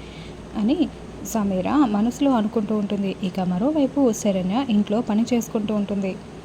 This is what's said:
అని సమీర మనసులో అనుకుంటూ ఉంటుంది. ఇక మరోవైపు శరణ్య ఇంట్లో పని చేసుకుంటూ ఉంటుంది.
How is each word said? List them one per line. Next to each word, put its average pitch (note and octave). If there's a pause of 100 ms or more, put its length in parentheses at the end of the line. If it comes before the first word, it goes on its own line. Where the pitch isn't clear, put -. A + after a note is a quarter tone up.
(560)
అని A#3 (480)
సమీర G3 (240)
మనసులో A#3+
అనుకుంటూ G#3+
ఉంటుంది. G3+ (120)
ఇక F#3+
మరోవైపు C4+ (120)
శరణ్య F#3+ (120)
ఇంట్లో G#3
పని A3
చేసుకుంటూ A3+
ఉంటుంది. G3+ (340)